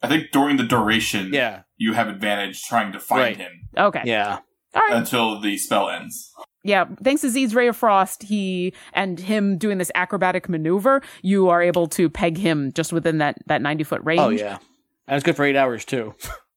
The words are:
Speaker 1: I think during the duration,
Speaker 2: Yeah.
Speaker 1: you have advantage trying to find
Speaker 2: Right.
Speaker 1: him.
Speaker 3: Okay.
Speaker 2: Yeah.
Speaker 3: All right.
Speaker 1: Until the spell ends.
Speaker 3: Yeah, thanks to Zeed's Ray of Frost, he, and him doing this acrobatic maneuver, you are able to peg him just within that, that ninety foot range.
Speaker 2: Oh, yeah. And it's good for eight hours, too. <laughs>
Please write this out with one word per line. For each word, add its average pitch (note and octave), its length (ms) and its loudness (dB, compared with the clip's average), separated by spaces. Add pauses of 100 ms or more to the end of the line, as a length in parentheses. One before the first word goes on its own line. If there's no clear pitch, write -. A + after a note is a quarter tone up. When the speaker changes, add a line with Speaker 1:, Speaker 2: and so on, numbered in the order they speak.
Speaker 1:
I B2+ 60 0
think D3+ 220 4
during C#3+ 260 4
the B2 60 2
duration, A2 680 2
Speaker 2:
Yeah. A#2+ 280 0 (140)
Speaker 1:
you A2 180 0
have A2 140 2
advantage G2+ 540 -4
trying G#2+ 300 -2
to G2 80 -12
find A2+ 220 0
Speaker 2:
Right. A2+ 160 -4
Speaker 1:
him. F#2 140 -14 (240)
Speaker 3:
Okay. F3 300 0
Speaker 2:
Yeah. G#2 320 -2 (380)
Speaker 3:
All - 80 2
right. G#4+ 140 2
Speaker 1:
Until A2+ 440 0
the G2+ 160 -2
spell G2 320 0
ends. - 420 -12 (320)
Speaker 3:
Yeah, F#3+ 220 2 (160)
thanks C#4 220 0
to C#4 60 0
Zeed's A#3+ 260 0
Ray B3 120 2
of A#3 100 0
Frost, G3 440 2
he, F#3+ 540 -4 (180)
and F3+ 260 -4
him G3+ 380 0
doing G3+ 220 -2
this F3 160 -4
acrobatic F#3 540 0
maneuver, F#3+ 520 2 (220)
you F#3+ 260 4
are F3 140 4
able F3 240 2
to D#3+ 240 2
peg E3+ 260 -2
him D#3+ 360 0
just D#3+ 200 -4
within E3 240 0
that, D3 200 0 (100)
that D3 160 0
ninety D3+ 200 -2
foot - 200 -4
range. D#3+ 180 2
Speaker 2:
Oh, C3 80 4
yeah. G#2 300 -4 (500)
And C#3 60 0
it's C#3 80 0
good D#3+ 140 2
for C#3+ 80 2
eight C#3 100 4
hours, B2+ 300 2
too. A2+ 340 -6
<laughs> - 60 -14 (320)